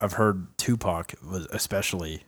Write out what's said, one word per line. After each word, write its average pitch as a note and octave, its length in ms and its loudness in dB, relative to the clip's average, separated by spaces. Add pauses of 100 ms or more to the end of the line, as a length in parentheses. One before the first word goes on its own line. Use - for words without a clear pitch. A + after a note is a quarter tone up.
I've G2+ 120 0
heard G2+ 440 2
Tupac F#2+ 580 0 (140)
was, - 220 -4
especially, F2 760 -2